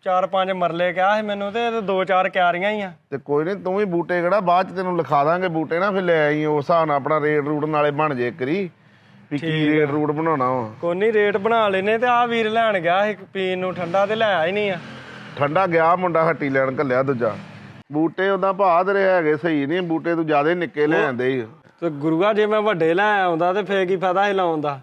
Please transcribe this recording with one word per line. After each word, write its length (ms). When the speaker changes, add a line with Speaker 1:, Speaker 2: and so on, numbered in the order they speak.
Speaker 1:
ਚਾਰ 220
ਪੰਜ 240
ਮਰਲੇ 420
ਕਿਹਾ 240
ਸੀ 60
ਮੈਨੂੰ, 300
ਤੇ 140
ਇਹ 40
ਤਾਂ 120
ਦੋ 220
ਚਾਰ 240
ਕਿਆਰੀਆਂ 420
ਹੀ 100
ਆ। 100
Speaker 2:
ਤੇ 80
ਕੋਈ 260
ਨੀ, 100
ਤੂੰ 220
ਵੀ 80
ਬੂਟੇ 380
ਕਿਹੜਾ, 180
ਬਾਅਦ 300
ਚ 60
ਤੈਨੂੰ 200
ਲਿਖਾ 280
ਦਾਂਗੇ 240
ਬੂਟੇ 300
ਨਾ, 120
ਫਿਰ 120
ਲੈ 240
ਆਈ। 180
ਉਸ 200
ਹਿਸਾਬ 220
ਨਾਲ 100
ਆਪਣਾ 240
ਰੇਟ 240
ਰੂਟ 200
ਨਾਲੇ 260
ਬਣ 240
ਜੇ 160
ਕਰੀ 400
ਵੀ 80
ਕੀ 120
Speaker 1:
ਠੀਕ 180
ਆ। 40
Speaker 2:
ਰੇਟ 180
ਰੂਟ 200
ਬਣਾਉਣਾ 400
ਵਾ। 180
Speaker 1:
ਕੋਈ 160
ਨੀ, 160
ਰੇਟ 240
ਬਣਾ 320
ਲੈਨੇ। 300
ਤੇ 80
ਆਹ 200
ਵੀਰ 240
ਲੈਣ 280
ਗਿਆ 260
ਸੀ 120
ਪੀਣ 260
ਨੂੰ 160
ਠੰਡਾ, 320
ਤੇ 80
ਲੈ 120
ਆਇਆ 200
ਹੀ 60
ਨਹੀਂ 180
ਆ। 80
Speaker 2:
ਠੰਡਾ 300
ਗਿਆ 300
ਮੁੰਡਾ 340
ਹੱਟੀ 180
ਲੈਣ, 320
ਘੱਲਿਆ 220
ਦੂਜਾ। 320
ਬੂਟੇ 380
ਉਦਾਂ 220
ਭਾ 300
ਤੇਰੇ 200
ਹੈਗੇ 340
ਸਹੀ 300
ਨਹੀਂ, 160
ਬੂਟੇ 320
ਤੂੰ 120
ਜ਼ਿਆਦੇ 280
ਨਿੱਕੇ 320
ਲੈ 160
Speaker 1:
ਉਹ 60
Speaker 2:
ਆਂਦੇ 240
ਈ। 100
Speaker 1:
ਤੇ 100
ਗੁਰੂਆ, 420
ਜੇ 140
ਮੈਂ 160
ਵੱਡੇ 320
ਲੈ 260
ਆਉਂਦਾ 320
ਤੇ 100
ਫੇਰ 240
ਕੀ 100
ਫਾਇਦਾ 300
ਸੀ 60
ਲਾਉਣ 280
ਦਾ? 220